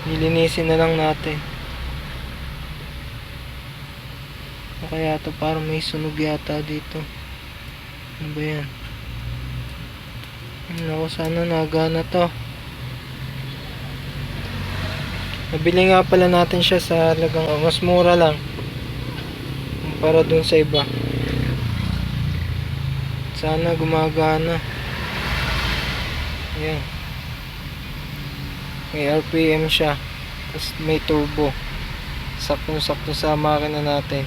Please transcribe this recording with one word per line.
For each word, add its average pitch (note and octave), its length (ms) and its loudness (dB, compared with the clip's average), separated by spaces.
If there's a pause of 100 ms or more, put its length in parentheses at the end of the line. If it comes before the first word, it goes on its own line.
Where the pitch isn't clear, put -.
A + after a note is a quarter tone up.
Nilinisin D#3+ 640 4
na D#3+ 80 6
lang D#3+ 240 4
natin. D#3 400 0 (3250)
Ano - 160 -8
kaya D#3+ 320 0
to? D#3+ 160 -4
Parang D#3 240 0
may D#3 160 0
sunog D#3 320 -4
yata D3+ 480 -2
dito. D3+ 400 -6 (1200)
Ano D3+ 160 -8
ba D3+ 80 -4
yan? D3+ 240 -4 (2250)
Naku, D#3+ 160 0
sana E3 400 0
nagana D#3+ 640 2
to. F3 160 6 (3250)
Nabili E3+ 320 6
nga F#3 160 8
pala F3+ 240 6
natin F3 320 6
siya F3 240 4
sa E3 320 6
halagang, D#3+ 320 2
oh, D3+ 160 2
mas D#3+ 160 4
mura F3 400 8
lang D#3 160 8 (1500)
kumpara D#3 400 4
dun D#3+ 160 6
sa D#3+ 160 6
iba. D3 240 4 (2500)
Sana D#3+ 400 2
gumagana. D#3+ 800 4 (2000)
Ayan. D#3 240 -2 (2000)
May D3 240 0
R D#3 160 4
P D#3+ 240 6
M D#3 160 4
siya. D3+ 240 4 (560)
Tapos - 320 -6
may D#3 240 2
turbo. D3 480 2 (880)
Saktong-sakto D3 720 -2
sa D3+ 240 2
makina D3+ 480 2
natin. C#3+ 420 0